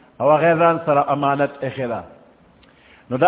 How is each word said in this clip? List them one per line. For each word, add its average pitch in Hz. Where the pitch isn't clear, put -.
او 127
غیر 165
ذان 165
سر 147
امانت 143
اخلا۔ 120
نو 123
دا 156